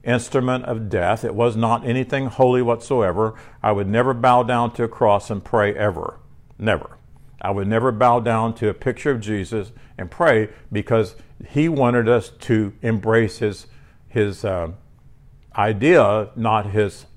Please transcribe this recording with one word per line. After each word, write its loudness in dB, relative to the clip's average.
instrument -2
of -6
death. 0
It -6
was 0
not 0
anything -2
holy 2
whatsoever. 0
I 2
would -2
never 2
bow 4
down 0
to -2
a -2
cross 0
and -6
pray 0
ever. -4
Never. -4
I -4
would -2
never 2
bow 2
down -2
to -2
a -2
picture -4
of -2
Jesus -6
and -10
pray 2
because 0
he 0
wanted 2
us 2
to -2
embrace 0
his, -4
his, -2
uh, -4
idea, 4
not 0
his -2